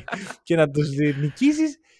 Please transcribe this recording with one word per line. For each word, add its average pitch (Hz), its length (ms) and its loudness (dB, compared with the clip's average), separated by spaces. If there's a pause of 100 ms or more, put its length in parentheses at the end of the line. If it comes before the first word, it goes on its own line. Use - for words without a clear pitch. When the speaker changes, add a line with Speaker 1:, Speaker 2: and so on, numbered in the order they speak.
(180)
Speaker 1:
<laughs> - 260 -16
Speaker 2:
και 170 120 0
να 151 140 4
τους 147 200 0 (300)
νικήσεις, 285 580 0 (220)